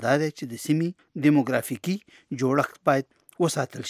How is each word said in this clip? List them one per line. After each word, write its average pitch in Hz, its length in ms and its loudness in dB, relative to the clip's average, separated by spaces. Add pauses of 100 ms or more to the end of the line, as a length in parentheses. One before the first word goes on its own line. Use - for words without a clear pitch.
دا 123 160 4
دی 156 160 -2
چې - 140 -10
د - 20 -8 (120)
سیمې 160 240 0 (340)
دیموګرافیکي 135 720 2 (440)
جوړښت 135 400 0 (100)
باید 135 160 2 (380)
وساتل 139 460 -2